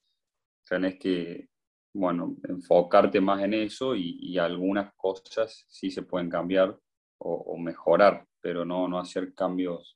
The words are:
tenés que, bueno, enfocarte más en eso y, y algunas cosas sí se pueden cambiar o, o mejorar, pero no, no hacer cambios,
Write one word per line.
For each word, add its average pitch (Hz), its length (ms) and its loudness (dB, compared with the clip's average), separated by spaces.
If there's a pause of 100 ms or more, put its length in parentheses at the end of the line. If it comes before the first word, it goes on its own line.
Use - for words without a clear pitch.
(680)
tenés 92 320 -2
que, 87 500 -4 (420)
bueno, 87 460 -2 (100)
enfocarte 92 720 4
más 98 240 2
en 101 120 0
eso 110 400 -2
y, 87 260 -6
y 90 160 -8
algunas 92 580 0
cosas - 720 -6
sí - 220 -8
se 92 140 -6
pueden 87 260 -4
cambiar 92 480 2 (400)
o, 85 160 -6
o 85 240 -6
mejorar, 98 680 2 (140)
pero 87 240 -4
no, 90 220 -2
no 90 120 -4
hacer 90 340 -6
cambios, 90 640 -4